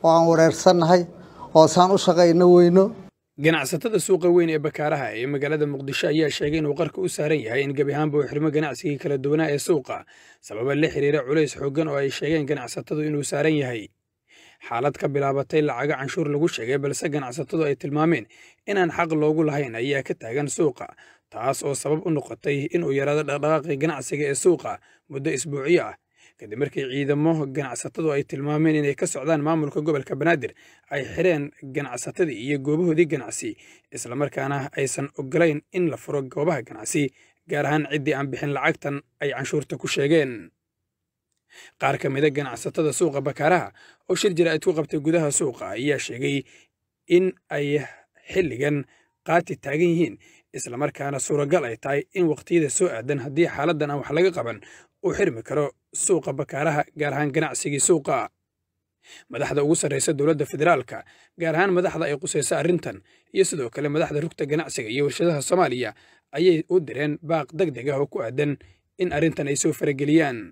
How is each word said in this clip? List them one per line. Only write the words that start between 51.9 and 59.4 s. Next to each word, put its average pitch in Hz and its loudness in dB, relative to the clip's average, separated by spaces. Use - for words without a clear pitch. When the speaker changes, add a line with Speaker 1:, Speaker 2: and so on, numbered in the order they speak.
Speaker 2:
in 185 0
waqtiyada 151 0
soo 180 0
aadan 131 -4
haddii 147 0
xaaladdan 151 -2
aan 143 -4
wax - -10
laga 175 2
qaban, 117 -6
uu 175 0
xirmi 135 0
karo 143 -2
suuqa 160 0
bakaaraha, 147 -2
gaar 147 -2
ahaan 147 -2
ganacsigii 143 -2
suuqa. 147 2
Madaxda 139 -2